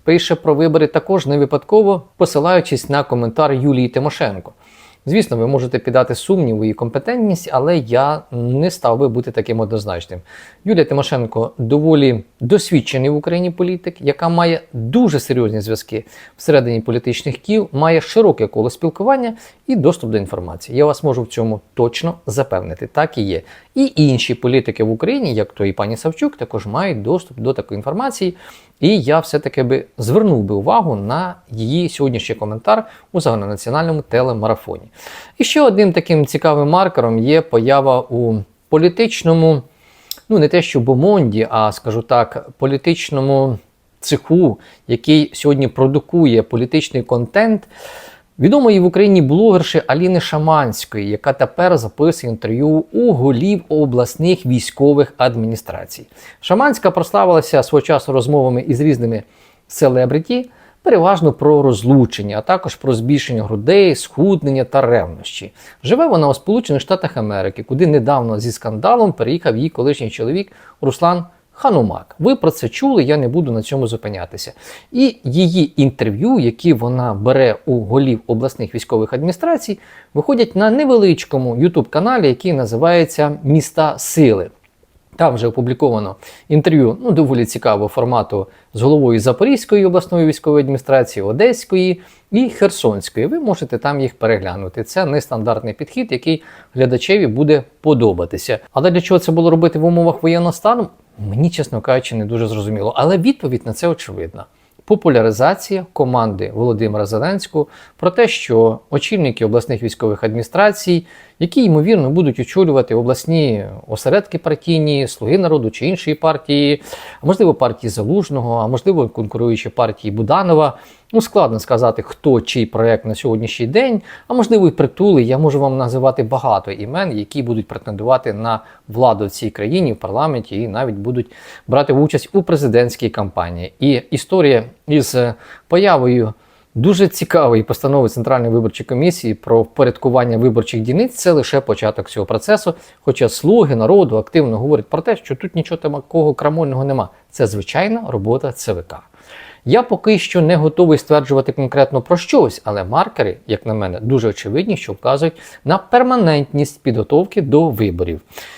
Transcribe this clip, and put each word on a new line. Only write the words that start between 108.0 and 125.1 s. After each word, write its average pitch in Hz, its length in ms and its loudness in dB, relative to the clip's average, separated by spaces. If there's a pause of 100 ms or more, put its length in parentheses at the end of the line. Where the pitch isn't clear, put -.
те, 226 160 2
що 113 520 2 (100)
очільники 147 560 -2
обласних 110 380 -2
військових 107 400 -4
адміністрацій, 170 800 0 (340)
які, 170 240 0
ймовірно, 165 460 4
будуть 147 300 0
очолювати 135 560 0
обласні 123 720 0 (220)
осередки 170 500 -2
партійні, 151 720 -2
Слуги 117 300 -2
народу 156 320 0
чи 123 180 -6
іншої 165 280 -4
партії, 143 640 0 (400)
а - 40 -8
можливо, 185 280 2
партії 117 360 -2
Залужного, 120 680 -4
а 110 100 -2
можливо, 131 420 0
конкуруючі 113 600 -4
партії 110 420 -4
Буданова. 151 640 2 (360)
Ну, 226 80 4
складно 135 380 0
сказати, 113 420 0
хто 123 400 0
чий 117 240 -2
проєкт 113 400 0
на 110 100 -6
сьогоднішній 113 520 -4
день, 220 340 0 (260)
а - 60 -4
можливо, 226 340 4
і 147 40 4
притули. 185 520 2